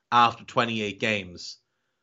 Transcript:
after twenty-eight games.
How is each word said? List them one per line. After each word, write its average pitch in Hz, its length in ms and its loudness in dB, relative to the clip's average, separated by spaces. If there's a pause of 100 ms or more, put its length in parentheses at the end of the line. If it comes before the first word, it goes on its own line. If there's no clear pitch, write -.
(120)
after 120 320 4
twenty-eight 110 560 -2
games. 98 600 -4 (440)